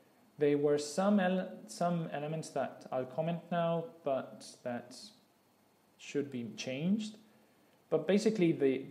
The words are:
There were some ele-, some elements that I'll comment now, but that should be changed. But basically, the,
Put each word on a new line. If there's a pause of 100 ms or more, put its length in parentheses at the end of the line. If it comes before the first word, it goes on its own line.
(400)
There
were
some
ele-, (180)
some
elements
that
I'll
comment (120)
now, (180)
but (180)
that (1000)
should
be
changed. (720)
But
basically,
the,